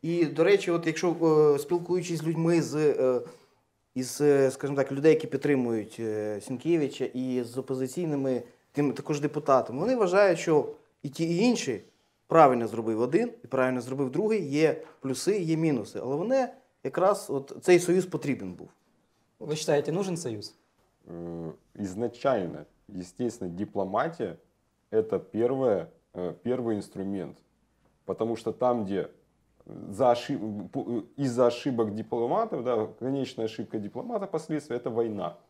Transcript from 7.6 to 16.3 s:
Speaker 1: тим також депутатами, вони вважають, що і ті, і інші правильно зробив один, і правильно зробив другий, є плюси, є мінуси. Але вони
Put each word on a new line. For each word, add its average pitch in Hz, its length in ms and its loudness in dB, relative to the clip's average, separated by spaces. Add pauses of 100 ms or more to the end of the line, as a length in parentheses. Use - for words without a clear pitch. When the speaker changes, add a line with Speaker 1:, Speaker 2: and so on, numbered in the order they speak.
Speaker 1:
тим 143 200 2
також 147 280 -4
депутатами, 139 600 2
вони 247 160 0
вважають, 190 420 4
що 151 300 4 (340)
і 147 60 -6
ті, 160 160 -4
і 170 140 0
інші 196 420 2 (460)
правильно 131 420 6
зробив 110 320 -2
один, 165 300 2 (140)
і - 20 -18
правильно 127 340 0
зробив 131 300 -4
другий, 196 380 0
є 147 280 2 (240)
плюси, 135 380 -2
є 160 180 0
мінуси. 143 460 0
Але 135 140 -4
вони 240 320 0 (360)